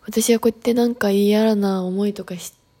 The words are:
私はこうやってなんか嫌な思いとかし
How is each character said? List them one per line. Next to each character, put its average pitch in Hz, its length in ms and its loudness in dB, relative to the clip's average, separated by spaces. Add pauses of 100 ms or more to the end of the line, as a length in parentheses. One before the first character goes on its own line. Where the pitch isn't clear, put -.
私 220 300 0
は 226 60 2
こ 226 100 2
う - 20 -2
や - 60 -14
っ - 20 -20
て 240 140 0
な 240 140 2
ん 240 80 -2
か 208 160 -2
嫌 208 440 4
な 196 280 0
思 190 240 -2
い 202 60 -4
と 190 120 -10
か 180 120 -12
し - 160 -16 (260)